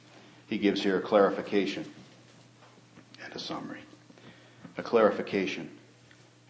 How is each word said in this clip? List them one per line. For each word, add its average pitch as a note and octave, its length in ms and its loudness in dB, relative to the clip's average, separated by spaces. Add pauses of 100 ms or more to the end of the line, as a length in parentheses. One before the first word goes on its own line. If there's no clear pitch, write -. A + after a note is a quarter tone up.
(480)
He A2 100 -4
gives G2 260 2
here F#2+ 140 2
a F2 40 -2
clarification G2+ 840 2 (1400)
and - 100 -16
a - 60 -10
summary. - 400 -10 (1000)
A - 60 -6
clarification G2+ 880 2 (800)